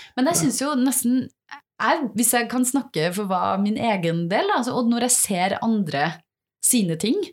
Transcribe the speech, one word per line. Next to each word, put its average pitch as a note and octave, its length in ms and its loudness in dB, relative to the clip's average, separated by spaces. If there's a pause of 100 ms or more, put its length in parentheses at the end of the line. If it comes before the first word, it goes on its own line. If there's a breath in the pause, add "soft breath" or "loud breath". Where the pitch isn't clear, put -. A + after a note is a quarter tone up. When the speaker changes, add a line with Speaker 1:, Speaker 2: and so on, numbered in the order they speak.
(180 loud breath)
Speaker 1:
Men B3+ 80 2
jeg E4+ 100 2
Speaker 2:
Ja. - 60 0
Speaker 1:
synes C4+ 200 0
jo D4 140 -2
nesten, B3+ 540 0 (500)
jeg, C4+ 360 0
hvis A#3 180 2
jeg A#3 160 2
kan B3+ 160 0
snakke F3+ 480 0
for G#3 120 -4
hva F#3+ 360 0
min G#3 160 0
egen E3+ 500 0
del, B3+ 200 0
da, G4+ 160 0
altså, E3+ 100 -4
og A#3+ 160 0
når A#3 120 2
jeg B3 100 2
ser F#3+ 500 0
andre E3 540 0 (480)
sine F3+ 340 2
ting, A3+ 180 0 (180)